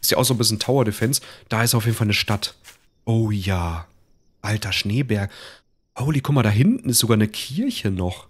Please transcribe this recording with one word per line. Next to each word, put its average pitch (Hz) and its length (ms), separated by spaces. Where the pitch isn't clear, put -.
Ist - 100
ja - 80
auch 127 60
so 123 100
ein 113 40
bisschen 110 200
Tower 127 260
Defense. 113 380
Da 110 140
ist 120 120
auf 113 120
jeden 113 100
Fall 113 100
eine 104 80
Stadt. - 400
Oh 113 260
ja. 90 560
Alter 107 300
Schneeberg. 107 580
Holy, 143 220
guck 143 140
mal, 135 80
da 107 80
hinten 131 400
ist 117 80
sogar 113 180
eine 107 120
Kirche 156 640
noch. 92 400